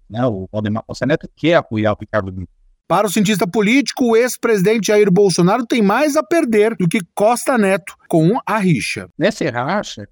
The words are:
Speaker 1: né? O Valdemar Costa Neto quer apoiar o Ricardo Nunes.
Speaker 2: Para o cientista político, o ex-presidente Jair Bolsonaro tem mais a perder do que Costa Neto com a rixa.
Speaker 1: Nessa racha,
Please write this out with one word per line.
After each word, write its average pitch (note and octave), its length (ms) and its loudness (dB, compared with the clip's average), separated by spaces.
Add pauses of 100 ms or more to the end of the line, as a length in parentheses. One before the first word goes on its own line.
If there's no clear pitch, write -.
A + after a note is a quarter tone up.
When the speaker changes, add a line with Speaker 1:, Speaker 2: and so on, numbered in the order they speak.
(100)
Speaker 1:
né? A2+ 160 -4
O F#2+ 240 -6
Valdemar G#2+ 340 -6
Costa - 220 -8
Neto D3+ 300 -4
quer E3 180 0
apoiar A2 380 0
o G2 80 -2
Ricardo G2+ 320 -6
Nunes. F#2 160 -12 (400)
Speaker 2:
Para F#3+ 180 0
o G3+ 40 -2
cientista G#3 360 0
político, A3+ 600 0
o A3+ 100 2
ex-presidente A3 720 0
Jair G#3 220 4
Bolsonaro F#3+ 540 2
tem A#3 180 0
mais C4+ 340 2
a D#4 80 0
perder A3+ 520 2
do F3+ 120 0
que G#3+ 120 0 (140)
Costa A#3 420 0
Neto G3 380 0 (140)
com E3+ 360 2
a G#3+ 140 -2
rixa. A#2 580 -2
Speaker 1:
Nessa F3 340 -2
racha, A#2+ 600 -6